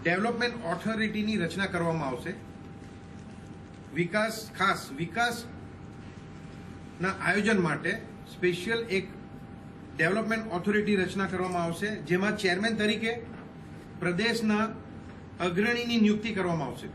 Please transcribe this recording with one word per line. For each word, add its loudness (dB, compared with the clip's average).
ડેવલપમેન્ટ 0
ઓથોરિટીની 0
રચના 0
કરવામાં 2
આવશે. -4
વિકાસ, 2
ખાસ 2
વિકાસના -4
આયોજન 4
માટે 0
સ્પેશિયલ 2
એક 0
ડેવલપમેન્ટ 2
ઓથોરિટી 4
રચના 2
કરવામાં 0
આવશે, -2
જેમાં 2
ચેરમેન 4
તરીકે 2
પ્રદેશના 4
અગ્રણીની 4
નિયુક્તિ 6
કરવામાં 0
આવશે. -8